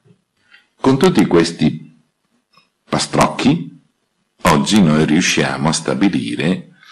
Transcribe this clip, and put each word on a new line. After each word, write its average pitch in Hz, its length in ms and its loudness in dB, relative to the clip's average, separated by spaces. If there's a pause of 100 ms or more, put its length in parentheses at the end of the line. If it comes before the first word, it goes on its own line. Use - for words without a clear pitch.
(800)
con 135 180 2
tutti 180 280 2
questi - 720 -2 (880)
pastrocchi, - 800 -2 (760)
oggi 87 380 2
noi 78 240 2
riusciamo 76 600 0
a 80 40 0
stabilire - 1000 -4 (180)